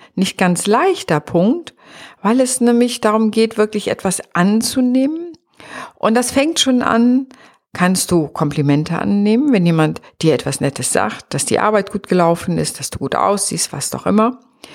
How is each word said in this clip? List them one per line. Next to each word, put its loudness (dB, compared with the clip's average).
nicht -4
ganz 0
leichter 0
Punkt, -2
weil 2
es 0
nämlich 2
darum 2
geht, 0
wirklich -2
etwas -4
anzunehmen. 0
Und 0
das 0
fängt 0
schon 2
an, 2
kannst 0
du 2
Komplimente 0
annehmen, 2
wenn 4
jemand 2
dir 4
etwas -4
Nettes -4
sagt, -2
dass -4
die 0
Arbeit 0
gut -8
gelaufen 0
ist, -4
dass -10
du -10
gut -6
aussiehst, -2
was -8
doch -8
immer. 0